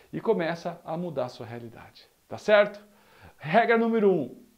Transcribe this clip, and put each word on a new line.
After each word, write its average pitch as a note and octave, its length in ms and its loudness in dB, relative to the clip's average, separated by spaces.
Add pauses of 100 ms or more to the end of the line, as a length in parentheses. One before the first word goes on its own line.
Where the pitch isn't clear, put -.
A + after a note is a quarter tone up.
(120)
e D#3 80 -8
começa E3+ 640 -4
a E3 100 -8
mudar D#3+ 320 -6
a A#2+ 40 -12
sua A#2+ 160 -16
realidade. A#2 580 -16 (240)
Tá - 80 -12
certo? G#3 480 2 (540)
Regra A3 400 2
número A3+ 340 2
um, D3 320 -4 (140)